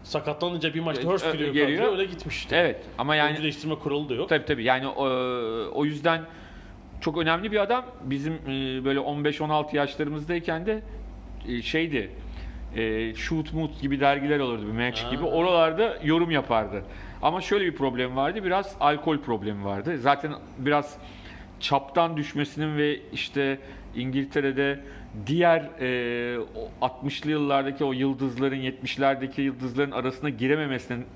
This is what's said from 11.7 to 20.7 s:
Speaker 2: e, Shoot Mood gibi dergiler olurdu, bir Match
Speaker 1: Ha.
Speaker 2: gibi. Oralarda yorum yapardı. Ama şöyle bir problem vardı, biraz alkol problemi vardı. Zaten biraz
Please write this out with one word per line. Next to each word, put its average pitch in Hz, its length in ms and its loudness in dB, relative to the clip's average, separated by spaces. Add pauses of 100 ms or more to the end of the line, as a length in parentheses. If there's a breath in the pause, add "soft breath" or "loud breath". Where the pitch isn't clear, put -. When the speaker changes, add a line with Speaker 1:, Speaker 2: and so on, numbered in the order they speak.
Speaker 2:
e, 110 400 0
Shoot 156 380 -2
Mood 156 280 -4
gibi 139 180 0
dergiler 143 400 4
olurdu, 117 280 0
bir 110 180 0
Match 117 180 -2
Speaker 1:
Ha. 120 80 -6
Speaker 2:
gibi. - 120 -2
Oralarda 170 800 4
yorum 165 280 4
yapardı. 107 520 2 (380 loud breath)
Ama 170 200 2
şöyle 202 240 2
bir 156 100 0
problem 127 400 0
vardı, 160 280 0
biraz 185 360 0
alkol 151 380 4
problemi 104 480 -2
vardı. 101 320 -2
Zaten 143 340 2 (260)
biraz 143 400 2 (600 loud breath)